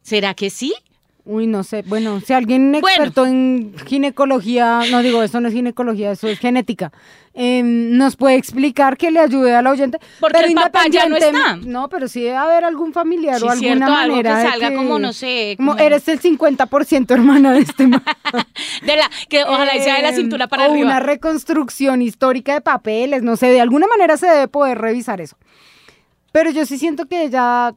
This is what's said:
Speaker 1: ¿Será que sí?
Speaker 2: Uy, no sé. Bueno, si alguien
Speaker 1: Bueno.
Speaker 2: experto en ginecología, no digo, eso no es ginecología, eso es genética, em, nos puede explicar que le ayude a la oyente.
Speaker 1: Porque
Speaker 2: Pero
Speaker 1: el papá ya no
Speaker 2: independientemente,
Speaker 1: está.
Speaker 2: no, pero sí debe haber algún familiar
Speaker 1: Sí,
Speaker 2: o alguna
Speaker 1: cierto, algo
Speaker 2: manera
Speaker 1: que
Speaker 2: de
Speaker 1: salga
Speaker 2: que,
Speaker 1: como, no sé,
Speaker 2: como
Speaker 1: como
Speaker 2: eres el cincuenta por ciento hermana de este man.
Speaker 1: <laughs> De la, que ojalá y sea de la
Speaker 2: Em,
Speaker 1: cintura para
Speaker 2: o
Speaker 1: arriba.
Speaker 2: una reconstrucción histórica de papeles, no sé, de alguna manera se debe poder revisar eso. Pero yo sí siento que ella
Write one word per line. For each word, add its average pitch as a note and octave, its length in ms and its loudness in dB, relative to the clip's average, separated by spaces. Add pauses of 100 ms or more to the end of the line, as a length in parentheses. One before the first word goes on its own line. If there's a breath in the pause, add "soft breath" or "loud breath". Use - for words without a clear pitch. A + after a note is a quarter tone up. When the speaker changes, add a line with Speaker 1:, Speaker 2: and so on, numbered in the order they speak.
Speaker 1:
¿Será G3+ 320 -4
que G3 160 -6
sí? C4+ 240 -8 (540)
Speaker 2:
Uy, A3 200 -4
no G#3 160 -4
sé. G#3 240 -8
Bueno, G#3+ 340 -4
si - 120 -4
alguien B3+ 400 2
Speaker 1:
Bueno. D4+ 140 0
Speaker 2:
experto D4 380 2
en B3+ 480 -2 (140)
ginecología, B3 1040 0
no B3 100 2
digo, A#3 220 2
eso A3+ 180 -2
no A#3+ 60 -2
es A3 80 -4
ginecología, A#3 560 -4
eso G3+ 160 -6
es G#3+ 100 -4
genética, A#3+ 540 -4 (420 soft breath)
em, A#3+ 640 0
nos C4+ 180 2
puede C4+ 200 2
explicar C4+ 600 0
que E4+ 140 -2
le D#4+ 100 2
ayude B3+ 360 2
a A#3+ 80 4
la C4 80 2
oyente. C#4 260 -2 (220 loud breath)
Speaker 1:
Porque D#4+ 180 2
Speaker 2:
Pero E4 120 4
Speaker 1:
el E4+ 40 2
papá F4 340 2
ya D#4+ 220 2
no D#4 80 0
Speaker 2:
independientemente, D4+ 440 2
Speaker 1:
está. B3 100 -12
Speaker 2:
no, B3+ 180 -6
pero C4+ 180 -6
sí B3 140 -8
debe A#3+ 160 -4
haber E4 260 2
algún E4 300 -4
familiar D#4+ 460 -2
Speaker 1:
Sí, A#3 80 -2
Speaker 2:
o - 20 0
alguna B3 260 -2
Speaker 1:
cierto, C4 100 2
algo C#4+ 320 2
Speaker 2:
manera A3+ 180 0
Speaker 1:
que A3+ 100 2
Speaker 2:
de C#4 60 2
Speaker 1:
salga A#3 180 -2
Speaker 2:
que, C4+ 60 -2
Speaker 1:
como, B3+ 240 -2
no B3 140 -4
sé, A#3 440 -6
Speaker 2:
como C4+ 140 0
Speaker 1:
como D#4 120 0
Speaker 2:
eres D4 260 2
el D#4+ 100 -2
cincuenta D4 480 0
por C#4+ 180 0
ciento B3+ 300 0
hermana C4+ 380 6
de C4 80 6
este C4 260 2
man. B3 160 2 (280)
Speaker 1:
<laughs> - 540 -8
De C#4+ 100 2
la, D4+ 140 2 (180 loud breath)
que C#4+ 160 2
ojalá C#4 320 0
y C4+ 40 0
sea C#4 160 0
de C#4 80 0
la D4 60 2
Speaker 2:
Em, B3+ 80 -2
Speaker 1:
cintura B3 300 -2
para C#4 200 0
Speaker 2:
o D4+ 40 4
Speaker 1:
arriba. D4 140 2
Speaker 2:
una C4+ 140 2
reconstrucción C#4 1040 -2
histórica C4 500 -2
de D4 80 -2
papeles, B3+ 640 -2
no A#3 120 0
sé, B3 120 0
de B3 140 6
alguna C4+ 260 2
manera F#4+ 300 2
se F#4 100 0
debe D4 200 4
poder C4+ 300 -2
revisar A3+ 440 -4
eso. D3+ 160 -16 (920 soft breath)
Pero D#4+ 200 2
yo D4 140 -2
sí C4+ 120 -10
siento D4+ 300 -4
que F4 160 -4
ella A#3+ 540 -2